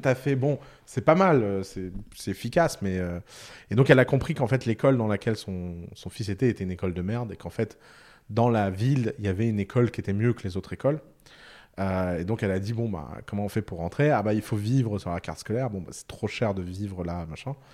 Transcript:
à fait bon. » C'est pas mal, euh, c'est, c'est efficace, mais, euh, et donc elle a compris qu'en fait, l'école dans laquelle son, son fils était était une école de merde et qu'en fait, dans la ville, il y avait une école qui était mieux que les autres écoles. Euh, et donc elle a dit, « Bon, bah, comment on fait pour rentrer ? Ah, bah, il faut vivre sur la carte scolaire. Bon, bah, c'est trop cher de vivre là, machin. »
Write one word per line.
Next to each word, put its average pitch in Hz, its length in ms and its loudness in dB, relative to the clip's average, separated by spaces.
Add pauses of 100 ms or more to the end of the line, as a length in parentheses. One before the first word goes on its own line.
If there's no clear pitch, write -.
à 131 100 4
fait 139 220 0
bon. » 135 200 0 (280)
C'est - 180 -6
pas 160 120 6
mal, 175 280 6
euh, 98 200 0
c'est, 92 280 -10 (240)
c'est - 160 -6
efficace, 160 500 0
mais, 95 160 0
euh, 90 220 -4 (500)
et 107 60 -2
donc 123 140 6
elle 135 100 10
a 127 60 8
compris 135 280 0
qu'en 139 140 0
fait, 127 180 0
l'école 127 320 2
dans 113 80 0
laquelle 107 300 0
son, 90 580 -8
son - 160 -12
fils 101 200 -8
était 101 180 2
était 107 160 0
une 92 80 -2
école 90 220 -2
de 90 80 -4
merde 107 320 -4
et - 20 -14
qu'en - 140 -12
fait, - 280 -4 (520)
dans 117 200 4
la 110 200 4
ville, 113 500 2
il 104 60 -4
y - 20 0
avait 101 220 2
une 107 100 0
école 110 320 2
qui - 80 -8
était - 140 -2
mieux 113 200 2
que - 100 -16
les 92 120 -4
autres 95 160 -6
écoles. 139 300 0 (760)
Euh, 92 400 0
et 85 40 -2
donc 104 180 -2
elle 101 100 2
a 95 80 0
dit, « 101 140 -4
Bon, 117 140 -2
bah, 80 220 -6 (160)
comment 101 180 -4
on 101 60 -2
fait 110 120 -2
pour 87 180 -8
rentrer ? 143 320 2
Ah, 113 120 4
bah, 107 100 2
il 107 80 2
faut - 160 -4
vivre 110 400 2
sur 92 140 -6
la 87 80 -2
carte - 200 -10
scolaire. 123 300 -4
Bon, 98 120 -6
bah, 80 100 -12
c'est - 160 -16
trop - 200 -6
cher 104 260 -2
de 95 80 -4
vivre 92 420 -6
là, 85 220 -4
machin. » 80 280 -10 (200)